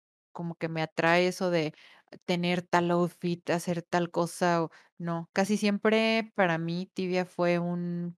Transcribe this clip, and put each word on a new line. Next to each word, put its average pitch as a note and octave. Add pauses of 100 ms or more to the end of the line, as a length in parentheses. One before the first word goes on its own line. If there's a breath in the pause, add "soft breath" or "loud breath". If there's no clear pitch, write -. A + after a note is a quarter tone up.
(340)
como E3+
que E3
me D#3+
atrae E3+
eso F3+
de D#3 (520 soft breath)
tener F3+
tal F3
outfit, F3
hacer E3+
tal F3
cosa E3+
o... D#3+ (260 soft breath)
no. E3+
Casi G3
siempre A3
para E3+
mí E3+
Tibia F#3
fue F3
un F3